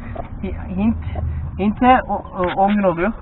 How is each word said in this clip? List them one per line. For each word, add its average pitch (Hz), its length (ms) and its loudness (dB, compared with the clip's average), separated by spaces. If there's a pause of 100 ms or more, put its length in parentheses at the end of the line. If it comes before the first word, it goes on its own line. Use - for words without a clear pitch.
(440)
Hi-, 175 320 -6
Hint, 220 220 2 (640)
Hint'e 214 480 6
o-, 196 180 -4 (120)
o-, 180 240 0
on 202 140 4
gün 202 80 2
oluyor. 180 280 2 (100)